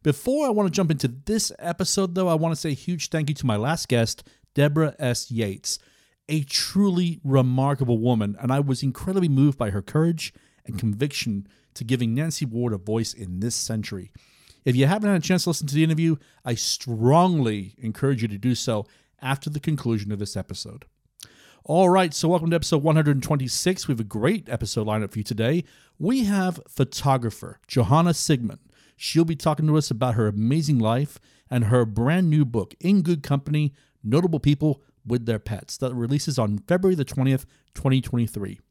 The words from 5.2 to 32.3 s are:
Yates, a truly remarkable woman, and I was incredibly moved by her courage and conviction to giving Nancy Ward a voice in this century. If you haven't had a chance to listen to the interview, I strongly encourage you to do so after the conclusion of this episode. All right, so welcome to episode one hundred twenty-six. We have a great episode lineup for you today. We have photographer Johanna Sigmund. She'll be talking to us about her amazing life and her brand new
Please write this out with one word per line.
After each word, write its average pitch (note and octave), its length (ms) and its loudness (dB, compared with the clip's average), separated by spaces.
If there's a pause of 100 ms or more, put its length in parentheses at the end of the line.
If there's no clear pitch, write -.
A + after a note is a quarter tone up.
Yates, A2 480 -4 (500)
a D#3 140 0
truly F3+ 840 0
remarkable C3 760 2
woman, A2 400 2
and A#2 120 -2
I C#3+ 100 2
was C3+ 200 0
incredibly F3 480 0
moved C#3 300 4
by A2 100 0
her G2 140 -4
courage D#3+ 500 -2 (320)
and A#2 140 -10
conviction A2 680 -4 (280)
to - 80 -12
giving A#2+ 320 0
Nancy D#3 300 -4
Ward A#2 280 -2
a G2 40 -4
voice G#2+ 360 -4
in F2+ 260 -8
this A2+ 140 -2
century. G#2 580 -6 (540)
If B2+ 100 2
you C3+ 120 4
haven't G#3 240 2
had F3+ 100 2
a - 20 -8
chance F#3 200 0
to F3 80 0
listen D3 160 -4
to C#3 80 -4
the D#3+ 80 4
interview, D#3+ 320 2 (280)
I A#2+ 120 -2
strongly B2 1200 2
encourage A#2+ 460 -2
you A2+ 40 0
to G2+ 120 -6
do A#2+ 160 0
so G#2+ 320 -4 (340)
after C#3 300 -4
the D3+ 80 -6
conclusion A2+ 520 -2
of G2+ 60 -4
this G2+ 180 -8
episode. G#2 500 -10 (840)
All F3 220 4
right, F#3 240 4
so - 140 -2
welcome E3 240 2
to E3+ 40 2
episode D#3 280 0
one D#3+ 120 4
hundred D3 280 4
twenty-six. D3+ 640 -2
We D3 60 0
have A2+ 60 -2
a A2+ 40 -4
great A#2 440 -2
episode A2+ 380 -4
lineup G#2+ 260 -2
for A2 60 -8
you G#2+ 60 -4
today. A#2+ 400 0 (340)
We A#3 280 0
have F#3+ 420 0
photographer - 1000 -2
Johanna D#3 460 4
Sigmund. B2 460 -2 (360)
She'll - 300 0
be E3 100 -2
talking D#3 300 -2
to D#3 100 4
us D3+ 140 2
about B2+ 240 0
her G#2+ 140 2
amazing C3 500 2
life A#2 420 0 (300)
and B2 140 0
her A#2+ 200 4
brand C3+ 460 2
new D3+ 160 4